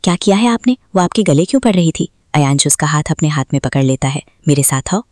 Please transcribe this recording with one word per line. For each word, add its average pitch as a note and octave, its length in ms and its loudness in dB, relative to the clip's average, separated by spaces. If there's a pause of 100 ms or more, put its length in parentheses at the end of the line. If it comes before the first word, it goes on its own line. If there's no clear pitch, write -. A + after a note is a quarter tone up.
"क्या F3 120 2
किया G3 200 2
है A3+ 120 2
आपने? A#3+ 300 0 (180)
वो F#3 60 4
आपके F3+ 220 0
गले E3+ 220 2
क्यों C4+ 160 0
पड़ A3+ 120 2
रही E3+ 260 2
थी?" - 100 -4 (240)
अयांश C#3+ 340 2
उसका D3+ 200 -2
हाथ D3+ 240 0
अपने D#3 160 -2
हाथ D3+ 160 -2 (100)
में C#3 100 0
पकड़ C3+ 200 0
लेता C3 240 0
है, C#3+ 160 -4 (240)
"मेरे C#3+ 160 2
साथ C3+ 180 -2 (120)
आओ F#3+ 60 -2 (120)